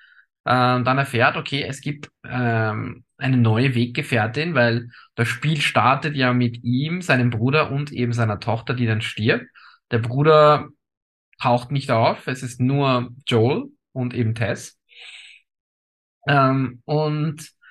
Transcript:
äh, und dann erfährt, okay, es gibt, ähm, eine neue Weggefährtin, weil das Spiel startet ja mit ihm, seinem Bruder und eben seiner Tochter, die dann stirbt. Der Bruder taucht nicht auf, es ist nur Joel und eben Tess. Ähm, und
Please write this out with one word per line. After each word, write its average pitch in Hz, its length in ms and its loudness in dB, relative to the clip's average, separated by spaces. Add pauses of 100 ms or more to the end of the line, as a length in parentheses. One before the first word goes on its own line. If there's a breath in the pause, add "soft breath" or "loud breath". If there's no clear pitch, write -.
(440 soft breath)
äh, 123 300 2
und 123 100 0
dann 127 140 2
erfährt, 135 380 2
okay, 143 260 -6
es 117 180 -8
gibt, 147 300 -10 (140)
ähm, 113 800 -2 (140)
eine 131 200 2
neue 120 360 4
Weggefährtin, 120 800 -2
weil 120 360 2 (240 loud breath)
das 113 140 0
Spiel 147 320 -2
startet 139 560 2
ja 127 180 2
mit 123 280 0
ihm, 143 380 -2
seinem 123 300 2
Bruder 123 400 0
und 143 200 -4
eben 120 220 -2
seiner 110 280 -2
Tochter, 117 340 -4
die 123 100 -2
dann 110 160 0
stirbt. 131 460 -2 (440 loud breath)
Der 120 100 0
Bruder 147 680 4 (720)
taucht 123 300 0
nicht 139 200 -4
auf, 127 360 0
es 131 160 -8
ist 123 180 -12
nur 131 540 0 (120)
Joel 139 440 2 (220)
und 127 200 -6
eben 113 220 -2
Tess. - 440 -6 (1500 loud breath)
Ähm, 135 560 2
und 151 680 -2 (200 soft breath)